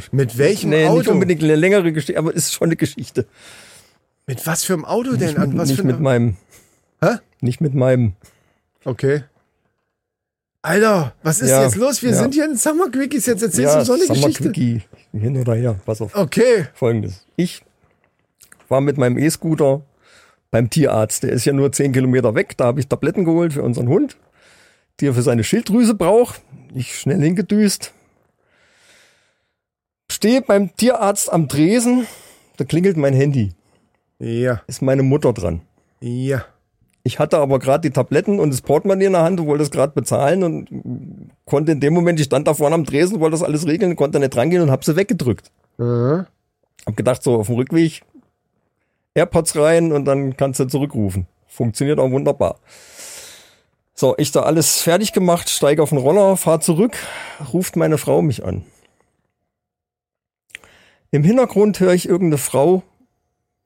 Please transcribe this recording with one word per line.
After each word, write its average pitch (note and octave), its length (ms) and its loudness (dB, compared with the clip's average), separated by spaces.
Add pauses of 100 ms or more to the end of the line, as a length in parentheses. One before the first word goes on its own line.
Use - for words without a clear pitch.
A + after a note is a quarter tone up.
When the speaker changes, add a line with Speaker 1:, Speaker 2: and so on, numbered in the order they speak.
(140)
Speaker 1:
Mit B2 240 -2
welchem E3 320 0
Speaker 2:
Nee, D#3 160 2
Speaker 1:
Auto? A3 140 4
Speaker 2:
nicht A3 100 0
unbedingt F3+ 340 0
eine D3+ 120 4
längere F3 360 2
Geschichte, D#3 260 -4
aber D#3+ 160 -2
ist - 200 -4
schon - 160 -2
eine D#3+ 80 0
Geschichte. - 500 -6 (1000)
Speaker 1:
Mit C3+ 200 -8
was E3 160 -4
für F#3 120 -4
einem D#3 100 -6
Auto A#3+ 260 -4
Speaker 2:
Nicht A#3+ 100 -2
Speaker 1:
denn? D#3+ 120 0
Speaker 2:
mit, D3 40 -2 (140)
Speaker 1:
An B2 60 -2
was D#3+ 100 -2
Speaker 2:
nicht C3+ 140 0
Speaker 1:
für - 20 0
Speaker 2:
mit B2+ 140 0
Speaker 1:
einer D3+ 60 -2
Speaker 2:
meinem. A#2+ 340 2 (640)
Speaker 1:
Hä? G#3+ 140 2 (260)
Speaker 2:
Nicht B2 180 -4
mit C#3+ 160 -2
meinem. B2+ 380 2 (720)
Speaker 1:
Okay. C#3 400 -2 (1400)
Alter, F#3 600 2
was D#3 200 0
ist C3 80 2
Speaker 2:
Ja, C3+ 140 6
Speaker 1:
jetzt A2+ 120 2
los? B3+ 260 0
Wir A#3+ 100 0
Speaker 2:
ja. F#3 40 2
Speaker 1:
sind B3 180 0
hier D4+ 120 2
in D4+ 100 -2
Summer D#4 340 0
Quickies, C4+ 360 -4
jetzt A3 180 -2
erzählst F3 300 2
Speaker 2:
Ja, D#3 60 4
Speaker 1:
du - 60 2
so B3 80 2
eine E4+ 100 2
Speaker 2:
Summer G#3 120 0 (120)
Speaker 1:
Geschichte. D3+ 160 -2
Speaker 2:
Quickie. A#2+ 380 -2 (300)
Hin A2+ 260 -4
oder B2 180 0
her, A#2 200 -2 (100)
pass A2+ 160 -6
auf. G#2 140 -10
Speaker 1:
Okay. G3+ 580 2
Speaker 2:
Folgendes. G#2+ 520 -2 (100)
Ich - 280 -4 (1080)
war C3 100 2
mit C#3+ 180 0
meinem B2 200 2
E-Scooter D3 640 0 (680)
beim A#2 200 0
Tierarzt, A2 540 0
der - 100 -2
ist B2+ 100 -2
ja C#3+ 80 2
nur C#3 220 0
zehn C#3+ 180 0
Kilometer B2 440 2
weg, - 200 -4
da B2+ 120 0
hab B2+ 120 0
ich - 80 -4
Tabletten - 380 -2
geholt E3 260 2
für C#3 120 -6
unseren A#2+ 260 -2
Hund, C4 260 0 (840)
die C#3+ 60 2
er C3+ 60 0
für A#2+ 100 2
seine A#2+ 200 2
Schilddrüse A3+ 500 2
braucht. G#3 480 0 (320)
Ich B2+ 240 -8
schnell - 240 -2
hingedüst. F#3+ 680 0 (2250)
Stehe B3 300 2
beim G3+ 340 0
Tierarzt A3 560 0
am E3 160 2
Tresen, A3+ 600 2 (500)
da C#3+ 60 -6
klingelt F3 340 0
mein C#3 160 2
Handy. C3 380 0 (680)
Speaker 1:
Ja. A#2 480 -4
Speaker 2:
Ist - 140 -14
meine C3+ 220 2
Mutter C3+ 300 2
dran. F2 280 -6 (380)
Speaker 1:
Ja. B2+ 460 -6 (580)
Speaker 2:
Ich - 160 -4
hatte D#3 180 2
aber C3+ 220 2
grad C#3+ 260 0
die D3 60 -2
Tabletten F#3 480 -2
und D#3 120 2
das B2+ 100 -6
Portemonnaie F#3+ 440 0
in F#3+ 80 2
der E3+ 100 2
Hand F3 160 0
und D#3 80 -4
wollte D3 160 0
es C#3 80 -4
grad C#3 240 -2
bezahlen C#3+ 480 0
und - 840 -8 (160)
konnte D3+ 260 0
in C#3+ 80 0
dem D#3+ 140 2
Moment, E3+ 260 2
ich C#3+ 60 0
stand D3 220 0
da G#3 60 2
vorne D3+ 220 2
am D#3+ 100 0
Tresen, D3+ 340 0
wollte D#3+ 140 0
das E3 100 -2
alles D3+ 220 -2
regeln, F3 300 0
konnte D3+ 240 0
nicht C3+ 160 0
rangehen E3 260 2
und D3 100 2
hab C3 120 0
sie D#3 120 0
weggedrückt. B2 560 -2 (260)
Speaker 1:
Mhm. B2 480 -2 (600)
Speaker 2:
Hab G#2+ 120 -6
gedacht, A#2+ 260 0
so B2 120 2
auf G#2+ 120 0
dem A#2+ 80 -2
Rückweg D#3+ 460 0 (1120)
AirPods E3+ 420 0
rein E3 380 4
und C#3+ 120 0
dann C#3 320 0
kannst C#3 220 -2
du C3+ 60 0
zurückrufen. A2 640 -4 (200)
Funktioniert C#3 520 -2
auch C3 120 0
wunderbar. C3+ 480 -2 (1300)
So, - 240 2
ich D3 140 0
da C3+ 120 2
alles D#3+ 380 2
fertig F#3+ 320 0
gemacht, F3 360 0
steig D3+ 300 2
auf D3 100 2
den D3+ 80 0
Roller, F#3+ 400 4
fahr D#3+ 240 0
zurück, F#3 360 0 (560)
ruft F#3 240 -4
meine D#3+ 200 2
Frau C#3+ 240 0
mich C#3+ 220 -2
an. F#2+ 200 -6 (2500)
Im D3 140 0
Hintergrund G#3+ 560 2
höre F3+ 140 4
ich F3 140 0
irgendeine F3 300 0
Frau, D#3 460 0 (840)